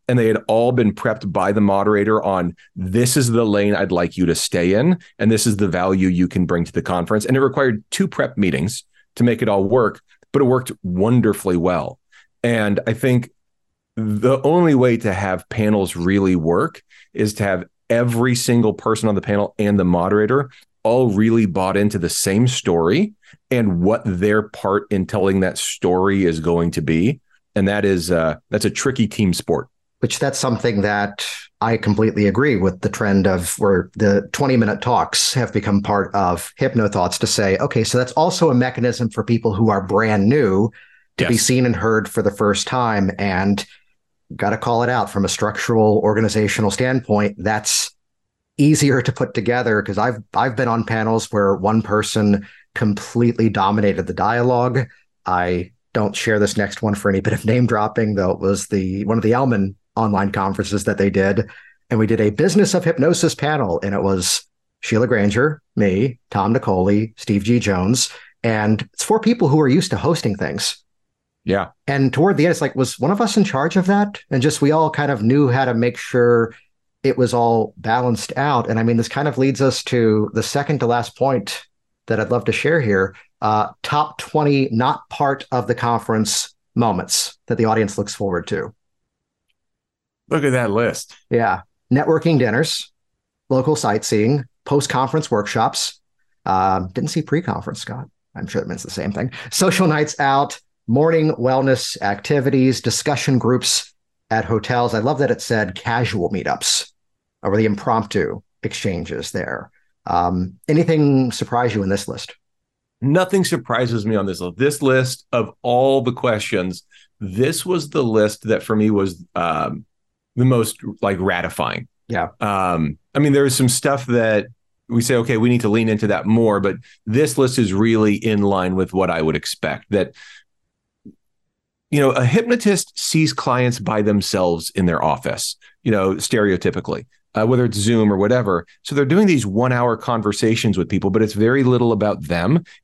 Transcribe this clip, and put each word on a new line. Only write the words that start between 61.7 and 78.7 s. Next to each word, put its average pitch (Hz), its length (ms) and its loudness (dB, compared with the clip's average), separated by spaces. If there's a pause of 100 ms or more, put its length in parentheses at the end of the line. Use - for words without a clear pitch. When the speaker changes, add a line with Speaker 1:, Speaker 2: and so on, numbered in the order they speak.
Speaker 2:
And 117 80 0
we 110 80 2
did 110 160 2
a 104 80 2
business 185 460 2
of 175 80 0
hypnosis 160 500 2
panel, 139 480 -2
and 98 140 -4
it 95 80 -2
was 95 400 -2 (380)
Sheila 85 260 0
Granger, 117 520 0 (160)
me, 104 440 0 (100)
Tom 101 240 0
Nicoli, 104 640 0
Steve 101 260 -2
G 120 140 2
Jones, 101 540 0 (320)
and 107 500 0
it's - 100 -8
four 220 160 2
people 220 280 0
who 143 120 2
are 147 80 4
used 151 220 2
to - 80 -4
hosting 117 380 -2
things. - 480 -6 (640)
Speaker 1:
Yeah. 92 240 -2 (180)
Speaker 2:
And 135 260 0
toward 165 240 2
the 147 80 2
end, 175 60 4
it's - 100 -2
like, 139 140 -2
was 127 240 -2
one 135 100 0
of 208 120 0
us 214 160 -2
in 202 60 6
charge 156 320 -2
of 180 120 0
that? 202 320 0 (100)
And 139 100 0
just, 147 220 0
we 143 80 4
all 156 220 2
kind 147 180 -2
of 113 140 -2
knew 135 240 4
how 131 180 2
to 123 80 0
make 120 240 0
sure 120 560 2 (480)
it 135 160 0
was 120 160 2
all 113 440 2
balanced 120 600 -2
out. 135 320 0
And 110 80 0